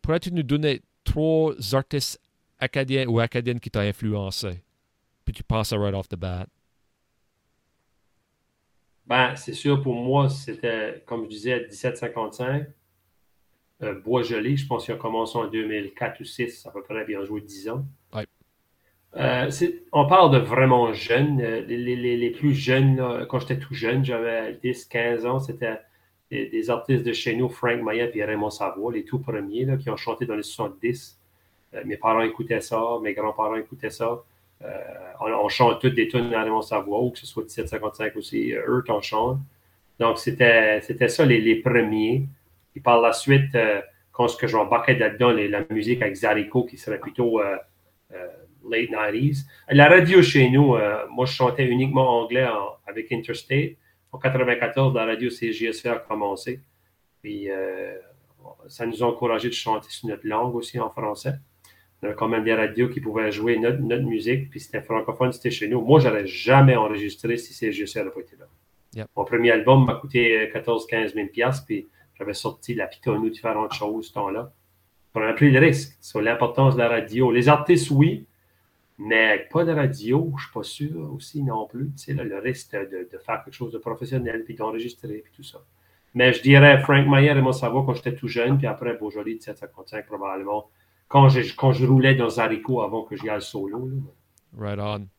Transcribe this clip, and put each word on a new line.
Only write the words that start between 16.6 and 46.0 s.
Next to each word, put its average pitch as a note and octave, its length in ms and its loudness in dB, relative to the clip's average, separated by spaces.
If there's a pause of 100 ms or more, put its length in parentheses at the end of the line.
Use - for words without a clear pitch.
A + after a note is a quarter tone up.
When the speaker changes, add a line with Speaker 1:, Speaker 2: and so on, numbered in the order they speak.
Speaker 2:
à - 60 -18
peu - 100 -14
près, G#2+ 220 -10
puis G#2+ 80 -10
ils G2 60 -6
ont G2 60 -8
joué G#2 180 -10
dix G2+ 260 -16
ans. C3+ 180 -8 (260)
Speaker 1:
Ouais. A2 140 -10 (880)
Speaker 2:
Euh, B2+ 360 -2
c'est, - 320 -4 (100)
on D3 140 4
parle F3 240 8
de C3 80 6
vraiment B2 560 4
jeunes. C#3 480 0
Euh, A2+ 240 -4
les, A#2+ 100 -6
les, B2 200 -4
les, A#2+ 200 -2
les A#2+ 140 0
plus C#3+ 240 0
jeunes, C3+ 420 2
là, B2 320 -4
quand - 120 -4
j'étais C#3 180 -6
tout - 160 -12
jeune, C3 320 0
j'avais A#2 560 -4
dix, B2 240 -6
quinze A#2 400 -2
ans, C3 120 -2
c'était A#2 420 -6 (500)
des, A#2 160 -6
des A2+ 240 -4
artistes B2+ 340 0
de - 80 -2
chez A2+ 240 -4
nous, B2+ 140 -2
Frank A#2+ 320 -2
Maillet A2+ 320 -2
et G#2 100 -2
Raymond G#2+ 240 -4
Savoie, G2+ 420 -6
les A2 140 -6
tout B2+ 140 -6
premiers, G#2+ 480 -6
là, C3+ 100 -2
qui C3+ 140 -6
ont G#2+ 80 -6
chanté A#2 260 -6
dans A2+ 100 -6
les G#2+ 80 -6
soixante-dix. - 760 -8 (560)
Euh, - 100 -10
mes G#2 140 -8
parents A2+ 240 2
écoutaient A2+ 400 -4
ça, A2+ 180 -4 (220)
mes G#2 100 -4
grands-parents G#2+ 440 -4
écoutaient G#2+ 340 -10
ça. A#2 320 -6 (420)
Euh, G#2 40 -12 (520)
on, A2+ 60 -4
on G#2+ 240 0
chante A#2 320 4
toutes B2 120 2
des A2+ 140 0
tunes A#2+ 220 -2
de A#2 40 -2
Raymond A2 280 -2
Savoie, G#2 400 -4
ou B2 80 -2
que - 80 -18
ce - 80 -20
soit - 160 -10
dix-sept - 260 -10
cinquante-cinq G#2+ 480 -8
aussi, A2+ 380 -6
euh, G#2+ 120 -4
eux B2+ 160 0
qui A#2 100 -4
en G#2 100 -2
chantent. B2 380 -2 (600)
Donc, A2+ 160 2
c'était, A2+ 640 4
c'était - 300 -2
ça, D#3 160 4
les, A#2 160 6
les A2 140 4
premiers. A2+ 720 2 (440)
Puis C#3+ 100 -18
par A#2+ 220 6
la - 100 4
suite, C3+ 440 2
euh, G#2+ 260 0 (280)
quand A#2+ 180 0
ce - 100 -6
que C#3 80 -2
j'embarquais A2 500 2
là-dedans, A#2 360 2
les, G#2 160 0
la G2+ 200 -4
musique A2 320 -2